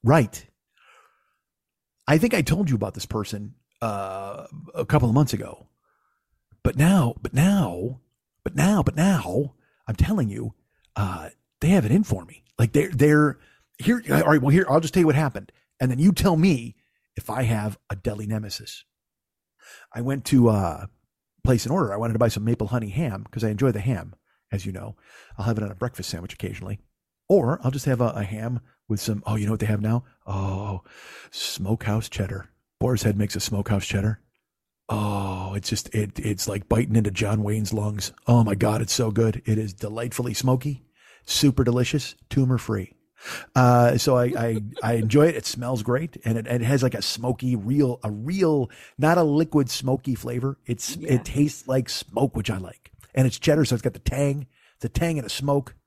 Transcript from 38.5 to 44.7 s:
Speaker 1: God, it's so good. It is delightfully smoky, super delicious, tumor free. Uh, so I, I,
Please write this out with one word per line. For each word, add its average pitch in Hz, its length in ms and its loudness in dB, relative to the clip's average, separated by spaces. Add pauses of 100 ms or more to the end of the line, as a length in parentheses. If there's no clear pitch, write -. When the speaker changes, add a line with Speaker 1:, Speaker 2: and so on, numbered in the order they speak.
Speaker 1:
God, 107 260 0
it's 110 120 -4
so 113 180 0
good. 110 340 0
It 110 120 2
is 107 160 -4
delightfully 117 600 -6
smoky, 131 500 -2 (420)
super 139 380 2
delicious, 123 520 0 (140)
tumor 127 280 2
free. 104 360 -4 (600)
Uh, 123 420 6
so 131 200 2
I, 123 80 2 (120)
I, 117 240 -2 (220)